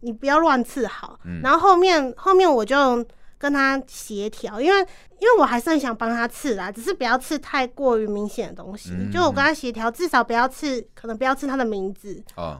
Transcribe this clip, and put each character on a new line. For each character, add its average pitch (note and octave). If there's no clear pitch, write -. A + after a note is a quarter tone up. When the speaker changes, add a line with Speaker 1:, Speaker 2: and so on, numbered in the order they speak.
Speaker 1:
你 A#3+
不 A3+
要 C#4+
乱 C#4+
刺 A#3+
好。 -
Speaker 2:
嗯。 F2
Speaker 1:
然 C4
后 E4
后 F4+
面， E4
后 F#4+
面 F#4
我 A3+
就 B3
跟 C#4+
他 C4+
协 G#3
调， G#3+
因 D4+
为， G4
因 G#4
为 A#4+
我 D4
还 A#3+
是 C#4
很 D#4+
想 B3+
帮 A3+
他 A#3
刺 A#3+
啦， F#3+
只 A3+
是 D4+
不 C4+
要 A#3+
刺 C#4+
太 C4+
过 B3+
于 G#3+
明 G#3
显 G#3
的 -
东 -
西。 -
Speaker 2:
嗯。 F#2
Speaker 1:
就 E4+
我 D#4
跟 -
他 C#4
协 C4+
调， A3
至 E4+
少 C4
不 A#3
要 A#3
刺， C4
可 -
能 A3+
不 A#3
要 C4
刺 C4+
他 C4+
的 B3+
名 G3
字， F#3+
Speaker 2:
哦。 D#2